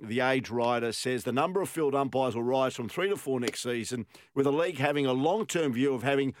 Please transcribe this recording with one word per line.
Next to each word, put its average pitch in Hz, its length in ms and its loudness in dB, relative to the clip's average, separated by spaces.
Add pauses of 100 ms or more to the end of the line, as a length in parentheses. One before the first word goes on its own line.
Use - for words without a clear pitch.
the 110 200 -4
age 131 300 0
writer, 120 420 0
says 127 320 -4
the 127 80 -2
number 170 280 0
of 175 80 -4
field 143 280 0
umpires 131 400 0
will 117 80 -2
rise 131 320 2
from 117 120 -6
three 180 200 -2
to 196 80 0
four 131 240 -2
next 120 220 -4
season, 120 440 -4 (300)
with 139 80 4
the 139 80 4
league 165 260 0
having 143 260 2
a 131 80 4
long-term 160 600 2
view 131 220 2
of 117 100 -4
having 139 360 2